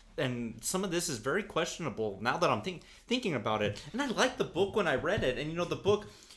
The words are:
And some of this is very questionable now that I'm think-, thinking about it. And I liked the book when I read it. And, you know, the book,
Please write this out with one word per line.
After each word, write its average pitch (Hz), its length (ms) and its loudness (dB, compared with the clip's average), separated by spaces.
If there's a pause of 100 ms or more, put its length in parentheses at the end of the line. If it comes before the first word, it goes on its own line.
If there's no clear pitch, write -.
(160)
And 120 380 -2 (100)
some 185 200 0
of 196 60 -2
this 170 200 0
is 127 80 -2
very 135 240 0
questionable 123 800 -4
now 131 160 2
that 165 100 4
I'm 117 140 4
think-, 180 220 -8 (220)
thinking 233 280 0
about 107 260 2
it. 104 220 0 (100)
And 233 80 -4
I 285 60 0
liked 247 320 2
the 190 60 2
book 196 300 0
when 196 140 2
I 147 60 4
read 156 300 0
it. 131 120 2
And, 147 140 -2
you 165 80 -4
know, 175 80 2
the 156 100 -2
book, 202 300 2 (300)